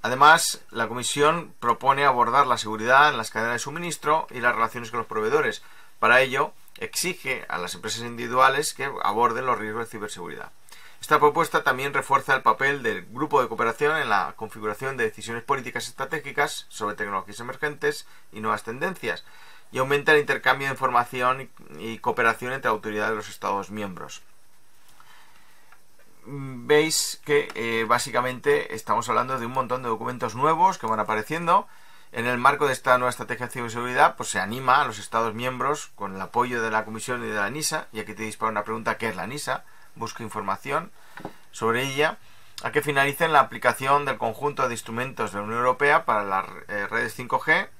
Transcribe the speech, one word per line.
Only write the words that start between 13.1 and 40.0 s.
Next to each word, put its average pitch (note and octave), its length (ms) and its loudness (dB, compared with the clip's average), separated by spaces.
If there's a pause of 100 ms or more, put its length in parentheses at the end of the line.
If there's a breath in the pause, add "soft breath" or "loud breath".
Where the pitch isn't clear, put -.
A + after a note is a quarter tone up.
de A#2+ 60 0
Cooperación A#2 480 0
en C#3 120 -2
la F#2+ 280 2
configuración A2 600 -6
de B2 60 0
decisiones A2+ 400 -4
políticas B2+ 460 -4
estratégicas C#3+ 800 -4
sobre G#2 260 -4
tecnologías G2+ 460 -6
emergentes D3 680 -4 (240 soft breath)
y G#2 80 -14
nuevas G#2+ 240 -2
tendencias, C3 640 -6 (480 loud breath)
y B2 60 -4
aumenta C#3 340 4
el D3 80 8
intercambio C#3 480 0
de C3 60 -2
información B2+ 760 0 (300)
y, A2+ 140 -8
y G#2 40 -14
cooperación A#2 540 0
entre C3 160 -4
autoridades G#2+ 420 -2
de A2 60 -2
los G#2 120 -8
Estados G2 420 -4
miembros. G2 520 -10 (2000 soft breath)
Veis C#3 1000 0
que, D3 320 2
eh, A2+ 320 -2
básicamente B2 880 0
estamos A2+ 320 -2
hablando B2 320 0
de A#2 60 -4
un A#2+ 60 -6
montón B2+ 300 -2
de B2 60 -4
documentos A#2 480 -4
nuevos E3 420 2
que - 80 -6
van A2 140 0
apareciendo. D#3+ 680 0 (460 soft breath)
En A#2 140 -4
el B2 120 0
marco C#3 300 4
de C3 60 2
esta B2+ 220 4
nueva B2 140 2
estrategia A#2+ 360 -6
de A#2 60 -10
ciberseguridad, B2 600 2
pues A#2+ 140 -8
se G#2 100 -2
anima B2+ 440 2
a - 20 2
los G#2+ 160 -6
Estados A2+ 340 -2
miembros, B2+ 600 -4
con G2 180 -8
el F#2+ 60 -8
apoyo A#2+ 420 -2
de A2+ 80 -2
la A2 140 0
Comisión A#2 400 -6
y - 20 -6
de G#2+ 80 -6
la G#2 160 0
nisa, D#3 400 -4
y A2 80 -10
aquí G#2 160 -8
tenéis G#2+ 220 -8
para A2 160 -2
una G#2 100 -2
pregunta, A2 360 -4
¿qué A2+ 100 -2
es F#2+ 80 -6
la F#2 100 -6
nisa? C3+ 380 -6 (300 soft breath)
Busca - 280 -10